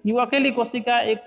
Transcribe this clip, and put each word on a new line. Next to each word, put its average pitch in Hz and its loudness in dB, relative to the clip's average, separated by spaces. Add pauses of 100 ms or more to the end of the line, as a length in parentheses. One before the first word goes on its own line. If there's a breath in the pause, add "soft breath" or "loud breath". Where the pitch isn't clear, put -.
कि 208 0
वो 240 2
अकेली 269 2
कोशिका 240 0
एक 220 0